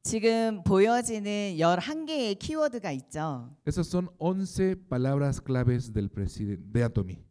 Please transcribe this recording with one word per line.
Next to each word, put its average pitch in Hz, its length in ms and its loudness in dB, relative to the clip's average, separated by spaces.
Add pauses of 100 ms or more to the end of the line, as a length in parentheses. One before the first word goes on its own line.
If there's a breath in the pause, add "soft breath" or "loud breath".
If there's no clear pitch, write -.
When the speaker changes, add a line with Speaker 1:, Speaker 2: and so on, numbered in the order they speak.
Speaker 1:
지금 220 600 2
보여지는 208 960 2
열한 180 460 2
개의 262 300 -2
키워드가 240 580 -2
있죠. 135 640 -6 (100)
Speaker 2:
Esas 156 220 0
son 180 300 -2
once 185 580 0
palabras 139 680 0
claves 123 520 0
del 104 160 -2
presiden-, 101 640 -6
de 117 120 2
Atomy. 92 360 -2 (120)